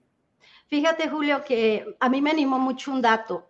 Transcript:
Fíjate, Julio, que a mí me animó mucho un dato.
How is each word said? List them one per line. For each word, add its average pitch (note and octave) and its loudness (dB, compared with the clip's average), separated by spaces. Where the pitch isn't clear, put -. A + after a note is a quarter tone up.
Fíjate, D#4+ 0
Julio, D4 -2
que A3 0
a B3+ 2
mí C4 2
me D4 2
animó C4+ 0
mucho C4 -4
un C4 -2
dato. A3 0